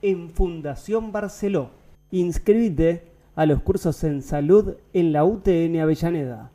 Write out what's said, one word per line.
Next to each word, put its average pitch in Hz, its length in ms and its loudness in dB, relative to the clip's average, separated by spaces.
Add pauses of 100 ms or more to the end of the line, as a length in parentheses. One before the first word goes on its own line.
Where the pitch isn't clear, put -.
en 175 280 -2
Fundación 185 800 -4
Barceló. 202 600 -4 (400)
Inscribite 175 920 2 (320)
a 156 100 2
los 147 160 2
cursos 185 440 -2
en 143 160 -2
salud 165 540 2 (180)
en 170 180 2
la 151 140 4
U 208 140 0
T 170 260 2
N 165 160 0
Avellaneda. 156 720 -2